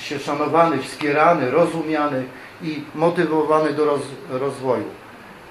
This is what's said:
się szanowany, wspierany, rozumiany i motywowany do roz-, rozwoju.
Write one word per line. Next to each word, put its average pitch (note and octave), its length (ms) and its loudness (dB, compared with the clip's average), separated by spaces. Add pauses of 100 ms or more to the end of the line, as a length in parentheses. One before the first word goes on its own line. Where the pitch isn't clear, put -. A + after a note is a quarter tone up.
się C#3+ 180 -8
szanowany, D3+ 600 2
wspierany, D3+ 720 2
rozumiany D3+ 720 0 (380)
i D#3 220 -6 (120)
motywowany D#3 760 2
do D3+ 120 2
roz-, C3+ 300 -2 (140)
rozwoju. B2+ 560 -2 (640)